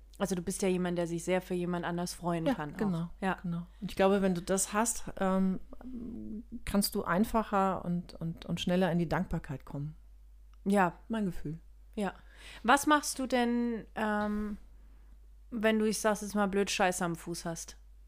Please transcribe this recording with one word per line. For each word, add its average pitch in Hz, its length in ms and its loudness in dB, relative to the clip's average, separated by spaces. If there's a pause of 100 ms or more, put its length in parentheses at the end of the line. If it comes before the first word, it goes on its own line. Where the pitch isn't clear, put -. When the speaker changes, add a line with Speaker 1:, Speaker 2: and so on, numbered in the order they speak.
(180)
Speaker 1:
Also 190 160 0
du 175 80 -2
bist 185 200 -4
ja 196 60 2
jemand, 180 300 2
der 175 80 2
sich 170 160 -4
sehr 180 180 2
für 185 140 -4
jemand 175 300 -2
anders 175 300 -4
freuen 170 320 -2
Speaker 2:
Ja, 262 80 4
Speaker 1:
kann 151 200 -6
auch. - 40 -10
Speaker 2:
genau, 175 320 0 (100)
Speaker 1:
Ja. 190 220 -2
Speaker 2:
genau. 175 240 -4 (140)
Und 190 120 -8
ich - 40 -12
glaube, 196 260 6
wenn 190 120 2
du 170 80 -4
das 196 300 0
hast, 220 320 0 (160)
ähm, 190 400 2 (1040)
kannst - 320 0
du 196 80 0
einfacher 196 800 2
und, 175 300 -4
und, 165 320 -6
und 175 140 -2
schneller 180 300 2
in 170 80 2
die 170 100 2
Dankbarkeit 160 560 -2
kommen. 147 300 -8 (680)
Speaker 1:
Ja. 196 340 4 (100)
Speaker 2:
Mein 220 180 -2
Gefühl. 165 320 -4 (360)
Speaker 1:
Ja. 202 200 -2 (500)
Was 262 240 6
machst 294 320 4
du 262 80 -2
denn, 240 560 2 (100)
ähm, 208 600 -2 (960)
wenn 220 260 4
du, 214 80 4
ich 214 140 0
sag's 214 220 2
jetzt 202 120 -6
mal 208 140 4
blöd, 196 220 2
Scheiße 185 340 4
am 170 100 0
Fuß 170 300 -6
hast? 170 320 -8 (320)